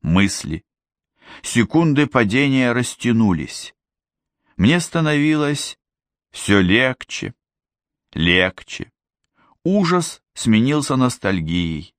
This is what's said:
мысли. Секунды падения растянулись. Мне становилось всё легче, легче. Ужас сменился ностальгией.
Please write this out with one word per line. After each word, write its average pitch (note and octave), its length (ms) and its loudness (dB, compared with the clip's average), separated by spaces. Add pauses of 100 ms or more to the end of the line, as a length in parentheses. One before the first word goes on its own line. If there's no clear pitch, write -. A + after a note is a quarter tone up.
мысли. E2+ 600 -2 (760)
Секунды D3 640 2
падения B2+ 680 2
растянулись. A2+ 1000 -2 (800)
Мне C#3+ 240 2
становилось D3+ 1000 -2 (520)
всё G2+ 300 0
легче, A#2 760 -2 (760)
легче. F2+ 800 -2 (720)
Ужас F3+ 580 -2 (120)
сменился C3 640 0
ностальгией. F2 1040 -2